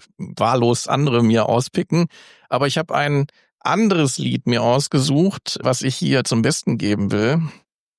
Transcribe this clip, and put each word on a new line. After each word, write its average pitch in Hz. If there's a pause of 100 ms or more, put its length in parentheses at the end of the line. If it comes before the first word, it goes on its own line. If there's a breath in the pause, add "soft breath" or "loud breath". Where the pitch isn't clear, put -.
(180)
wahllos 120
andere 127
mir 113
auspicken, 160 (440 loud breath)
aber 131
ich 135
habe 160
ein 143 (340 soft breath)
anderes 170
Lied 127
mir 117
ausgesucht, 139
was 123
ich 131
hier 135
zum 117
Besten 131
geben 101
will. 113 (580 loud breath)